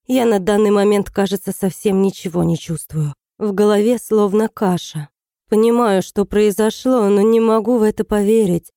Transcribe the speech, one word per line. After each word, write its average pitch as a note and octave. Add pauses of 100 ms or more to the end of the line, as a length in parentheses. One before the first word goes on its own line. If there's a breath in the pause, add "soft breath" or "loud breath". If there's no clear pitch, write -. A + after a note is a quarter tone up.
Я B3+
на A3
данный G#3
момент, G3+
кажется, G3
совсем F#3+
ничего F3
не E3
чувствую. D3+ (240)
В G#3+
голове G#3
словно G#3+
каша. F3 (400)
Понимаю, A3
что G3+
произошло, G#3+
но G3+
не A3+
могу A3+
в -
это G#3+
поверить, G#3